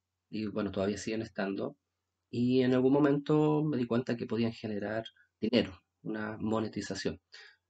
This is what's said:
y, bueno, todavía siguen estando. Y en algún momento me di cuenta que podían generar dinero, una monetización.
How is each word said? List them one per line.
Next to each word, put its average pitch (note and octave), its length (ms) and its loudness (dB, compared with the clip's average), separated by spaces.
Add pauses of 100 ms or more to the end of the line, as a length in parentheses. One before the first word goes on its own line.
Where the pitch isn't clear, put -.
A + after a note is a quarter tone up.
(300)
y, G#2+ 160 -6
bueno, G#2 260 -4
todavía G2+ 280 -2
siguen A2 240 -4
estando. G#2 540 -6 (520)
Y B2 320 2
en B2+ 140 4
algún C3 180 6
momento D3+ 680 4
me D3+ 120 0
di B2 120 0
cuenta A#2+ 280 0
que A2 120 -6
podían A#2 260 0
generar G#2+ 500 -6 (380)
dinero, - 400 2 (220)
una G#2+ 340 -6
monetización. G#2+ 800 -4 (500)